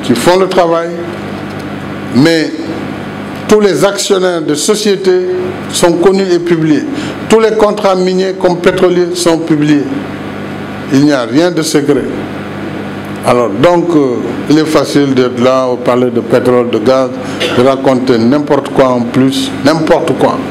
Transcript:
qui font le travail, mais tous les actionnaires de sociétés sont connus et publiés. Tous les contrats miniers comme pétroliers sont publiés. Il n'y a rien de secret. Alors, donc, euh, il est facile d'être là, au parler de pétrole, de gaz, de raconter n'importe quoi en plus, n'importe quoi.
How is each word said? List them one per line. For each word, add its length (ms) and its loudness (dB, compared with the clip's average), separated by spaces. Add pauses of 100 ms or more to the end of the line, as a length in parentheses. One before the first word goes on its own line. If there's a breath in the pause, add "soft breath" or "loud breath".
qui 120 0
font 240 2
le 80 2
travail, 420 0 (1300)
mais 360 4 (960)
tous 120 6
les 240 2
actionnaires 580 0
de 140 -2
sociétés 720 0 (460)
sont 220 2
connus 380 2
et 80 2
publiés. 440 2 (440 loud breath)
Tous 120 4
les 120 2
contrats 440 2
miniers 460 0
comme 160 2
pétroliers 580 2
sont 240 2
publiés. 440 2 (1120)
Il 120 4
n'y 60 4
a 120 0
rien 280 2
de 100 -2
secret. 420 0 (1200)
Alors, 220 2
donc, 460 2
euh, 200 2 (340)
il 80 4
est 80 2
facile 480 2
d'être 260 0
là, 280 2
au 80 -2
parler 340 0
de 120 -2
pétrole, 480 2
de 100 0
gaz, 300 2 (480 loud breath)
de 60 4
raconter 540 2
n'importe 520 0
quoi 200 2
en 120 0
plus, 500 0 (120)
n'importe 540 2
quoi. 200 0 (140)